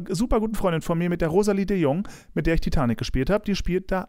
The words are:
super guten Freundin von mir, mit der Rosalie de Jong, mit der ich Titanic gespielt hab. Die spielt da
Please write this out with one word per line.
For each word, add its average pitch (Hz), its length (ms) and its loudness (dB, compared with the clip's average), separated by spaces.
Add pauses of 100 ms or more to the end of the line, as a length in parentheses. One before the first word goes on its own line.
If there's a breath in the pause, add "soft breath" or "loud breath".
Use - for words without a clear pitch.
super 220 320 0
guten 214 160 -2
Freundin 170 260 0
von 165 160 -2
mir, 175 100 0
mit 175 120 -2
der 165 80 0
Rosalie 196 360 2
de 196 140 0
Jong, 160 300 0 (260 loud breath)
mit 160 120 0
der 165 80 4
ich - 60 2
Titanic 127 380 2
gespielt 131 320 -2
hab. 214 140 2
Die 202 100 0
spielt 180 380 -2
da 185 160 -4